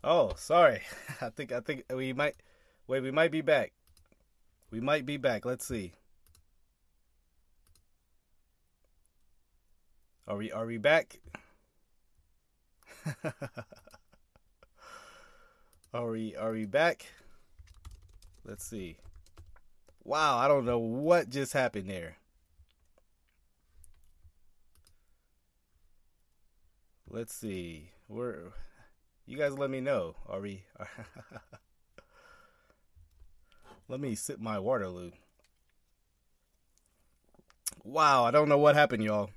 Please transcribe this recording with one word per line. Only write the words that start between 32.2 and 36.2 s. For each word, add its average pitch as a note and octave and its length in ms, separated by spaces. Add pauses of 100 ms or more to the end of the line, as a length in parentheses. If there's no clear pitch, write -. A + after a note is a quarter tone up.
let C3 120
me B2 160
sip - 240
my G#2+ 180
Waterloo. F#2+ 540 (2750)